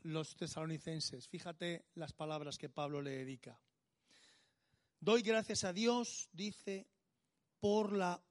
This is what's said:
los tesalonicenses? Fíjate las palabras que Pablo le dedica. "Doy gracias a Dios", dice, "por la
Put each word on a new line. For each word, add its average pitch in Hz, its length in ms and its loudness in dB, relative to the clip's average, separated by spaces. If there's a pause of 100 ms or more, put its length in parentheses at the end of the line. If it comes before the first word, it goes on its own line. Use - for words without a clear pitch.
los 156 340 -4
tesalonicenses? 160 920 -4
Fíjate 170 680 -6
las 160 200 -8
palabras 156 440 -4
que 143 120 -8
Pablo 147 340 -2
le 139 80 -4
dedica. 131 500 -8 (1400)
"Doy 220 220 6
gracias 220 420 2
a 185 100 0
Dios", 233 600 2
dice, 196 560 -6 (720)
"por 208 340 4
la 180 260 2 (120)